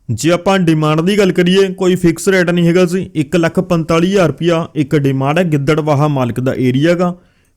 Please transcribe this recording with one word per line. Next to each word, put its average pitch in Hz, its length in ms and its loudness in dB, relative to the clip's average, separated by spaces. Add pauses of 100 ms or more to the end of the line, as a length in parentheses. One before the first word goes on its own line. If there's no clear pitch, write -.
(100)
ਜੇ 135 200 -2
ਆਪਾਂ 185 280 0
ਡਿਮਾਂਡ 156 420 0
ਦੀ 196 180 0
ਗੱਲ 190 140 2
ਕਰੀਏ, 185 360 2
ਕੋਈ 185 260 0
ਫਿਕਸ 175 340 0
ਰੇਟ 185 220 0
ਨਹੀਂ 175 180 2
ਹੈਗਾ 180 160 4
ਜੀ। 175 300 -4
ਇੱਕ 156 220 -4
ਲੱਖ 165 240 0
ਪੰਤਾਲੀ 170 480 0
ਹਜ਼ਾਰ 190 180 2
ਰੁਪਇਆ 165 480 -2
ਇੱਕ 151 220 -2
ਡਿਮਾਂਡ 139 420 0
ਹੈ। 190 60 2
ਗਿੱਦੜਵਾਹਾ 151 640 0
ਮਾਲਕ 127 320 -2
ਦਾ 127 140 -2
ਏਰੀਆ 135 400 0
ਗਾ। 175 220 -2 (400)